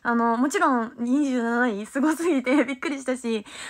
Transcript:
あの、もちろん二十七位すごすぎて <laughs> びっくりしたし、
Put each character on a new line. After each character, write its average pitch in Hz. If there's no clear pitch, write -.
あ 240
の、 233
も 262
ち 403
ろ 302
ん 226
二 262
十 254
七 240
位 208
す 277
ご 311
す 330
ぎ 277
て 269
<laughs> -
び 269
っ 254
く 339
り 277
し 262
た 254
し、 226